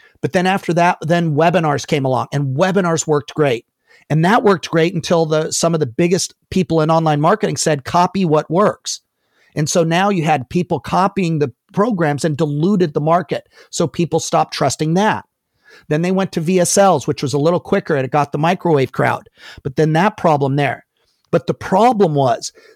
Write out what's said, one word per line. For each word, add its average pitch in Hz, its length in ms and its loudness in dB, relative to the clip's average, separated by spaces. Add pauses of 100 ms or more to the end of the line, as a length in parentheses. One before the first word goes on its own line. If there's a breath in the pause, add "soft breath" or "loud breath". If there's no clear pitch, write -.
(200 soft breath)
But 135 120 -6
then 180 140 0
after 185 280 0
that, 175 260 2
then 165 340 0
webinars 160 520 0
came 143 180 -2
along, 123 280 0
and 139 240 -2
webinars 175 500 0
worked 147 280 -2
great. 135 320 0 (440 soft breath)
And 160 140 2
that 220 180 4
worked 202 280 0
great 170 240 0
until 165 320 0
the, 156 260 -2
some 170 220 0
of 156 60 0
the 147 60 0
biggest 170 480 -2 (160)
people - 300 0
in 156 100 0
online 160 300 2
marketing 165 360 0
said, - 280 -2
"Copy 180 400 0
what 151 260 0
works." 180 500 -2 (540)
And 151 140 -2
so 175 160 0
now 175 240 0
you 180 160 0
had 151 240 0
people 175 320 -2
copying 180 580 -2
the 139 140 -2 (220)
programs 170 500 -2
and 156 140 -2
diluted 160 560 0
the 147 80 -2
market. 160 460 -2 (220 soft breath)
So 170 160 -2
people 160 320 -2
stopped - 360 -2
trusting 156 400 -2
that. 185 320 0 (640 soft breath)
Then 156 140 0
they 180 80 -2
went 190 220 -2
to 185 80 -2
V 175 200 2
S 170 160 0
Ls, 190 300 4
which - 160 -4
was 135 100 -4
a 143 60 -2
little 165 220 0
quicker, 190 360 -2
and 131 80 -2
it 127 60 -8
got 147 220 0
the 143 60 -6
microwave 160 540 0
crowd. 127 360 -2 (340 loud breath)
But 139 140 -8
then 156 180 2
that 196 220 2
problem 139 400 0
there. 139 300 -4 (440)
But - 160 0
the 165 80 -4
problem 202 600 2
was 131 380 0 (240 soft breath)